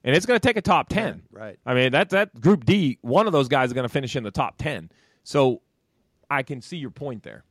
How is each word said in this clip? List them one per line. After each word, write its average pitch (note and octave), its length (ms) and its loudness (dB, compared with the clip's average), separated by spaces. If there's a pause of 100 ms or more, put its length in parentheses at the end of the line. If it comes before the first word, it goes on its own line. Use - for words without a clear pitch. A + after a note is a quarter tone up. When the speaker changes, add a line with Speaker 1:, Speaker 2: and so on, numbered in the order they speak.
Speaker 1:
And B2+ 120 2
it's F#3 100 2
gonna A#3+ 140 2
take B3 180 0
a F#3+ 40 -2
top E3+ 280 0
ten. F3+ 340 -6 (100)
Speaker 2:
Yeah, G2+ 60 -20
right. G#2+ 260 -16
Speaker 1:
I B2+ 80 -2
mean, B2+ 200 2
that, - 160 2
that G3 320 -2
Group D3+ 240 4
D, E3+ 360 2
one D#3+ 240 2
of G#3 80 0
those C#3 140 2
guys C3 220 2
is B2 40 -6
gonna B2 160 -4
finish C3+ 280 -4
in A#2 60 -6
the G2+ 80 -8
top C3 260 -4
ten. A2 320 -8 (340)
So C3 380 0 (680)
I C#3 140 -2
can B2+ 180 -10
see - 160 -14
your C3 140 -10
point C3 320 -12
there. G#1+ 280 -18